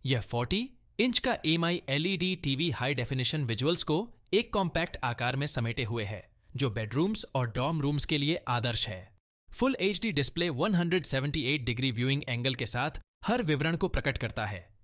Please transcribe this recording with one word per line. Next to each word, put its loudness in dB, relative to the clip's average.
यह 2
फ़ोर्टी -2
इंच 4
का 0
एमआई 2
एलईडी 2
टीवी 0
हाई -2
डेफिनेशन -2
विजुअल्स 0
को 2
एक 2
कॉम्पैक्ट 0
आकार 0
में 0
समेटे -2
हुए -2
है, -8
जो 2
बेडरूम्स -2
और 0
डॉर्म -2
रूम्स 2
के 0
लिए 0
आदर्श 0
है। -10
फुल 2
एचडी 0
डिस्प्ले 0
वन 0
हंड्रेड 2
सेवेंटी 0
एट -2
डिग्री 0
व्यूइंग 2
एंगल 0
के -4
साथ -2
हर 2
विवरण 2
को 0
प्रकट 0
करता -4
है -8